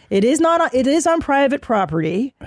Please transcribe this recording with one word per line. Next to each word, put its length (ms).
It 140
is 160
not, 340
it 120
is 200
on 140
private 420
property. 720